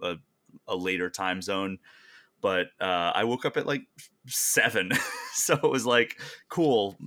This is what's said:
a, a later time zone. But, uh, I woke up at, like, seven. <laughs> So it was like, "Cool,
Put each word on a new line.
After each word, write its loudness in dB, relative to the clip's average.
a, -4
a -4
later -2
time -4
zone. -4
But, 0
uh, 0
I 2
woke -2
up -2
at, -2
like, -2
seven. 0
<laughs> 2
So 2
it 2
was 0
like, 2
"Cool, 2